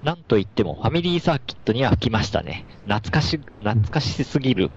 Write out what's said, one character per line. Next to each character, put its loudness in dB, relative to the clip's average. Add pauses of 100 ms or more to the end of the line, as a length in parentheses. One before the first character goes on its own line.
な 0
ん -8
と 2
い 4
っ -4
て -2
も、 -2
フ -14
ァ 2
ミ 0
リ 0
ー 2
サ 2
ー -2
キ -12
ッ -18
ト 2
に 2
は 4
吹 2
き 0
ま 2
し -2
た -2
ね。 -10 (200)
懐 -2
か 2
し、 -2 (240)
懐 2
か 0
し -2
す 0
ぎ 2
る。 2